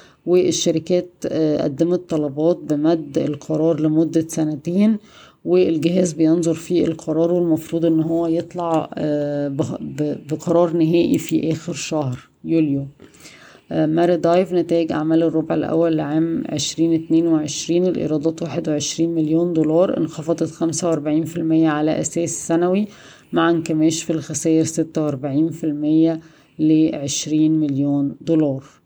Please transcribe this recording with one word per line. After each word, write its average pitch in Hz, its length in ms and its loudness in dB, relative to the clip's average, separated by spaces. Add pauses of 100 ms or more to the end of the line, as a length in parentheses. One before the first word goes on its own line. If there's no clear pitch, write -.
(260)
والشركات، 175 840 0 (160)
آه، 156 360 0
قدمت 170 480 -2
طلبات 151 460 0
بمد 151 640 0
القرار 151 600 -2
لمدة 160 480 2
سنتين، 175 720 0 (460)
والجهاز 170 680 2
بينظر 160 420 2
في 170 300 -2
القرار، 165 480 -2
والمفروض 165 520 0
إن 165 160 2
هو 165 260 0
يطلع، 170 680 -2
آه، 147 540 -2
بخ-، 139 340 -4
ب-، 147 340 -4 (140)
بقرار 165 460 0
نهائي 170 420 2
في 160 340 -2
آخر 165 200 -6
شهر 139 560 -6 (160)
يوليو. 151 420 0 (840)
آه، 160 140 2
ماري 170 300 2
دايف 175 360 2
نتائج 165 400 0
أعمال 160 300 2
الربع 160 320 0
الأول 160 420 0
لعام 156 520 -2
عشرين 160 440 -2
اتنين 160 340 2
وعشرين، 160 600 0
الإيرادات 160 560 -2
واحد 160 260 -6
وعشرين 156 460 -2
مليون 160 380 2
دولار، 160 460 2
انخفضت 160 520 -2
خمسة 165 380 -2
وأربعين 151 360 0
في 160 120 -8
المية 160 320 2
على 156 320 0
أساس 165 480 -4
سنوي، 180 400 2 (440)
مع 165 180 4
انكماش 160 520 0
في - 80 -6
الخسائر 160 540 0
ستة 160 380 -4
وأربعين 151 480 -2
في 160 140 -10
المية 156 560 2 (380)
لعشرين 156 960 2
مليون 143 680 0
دولار. 151 440 0 (220)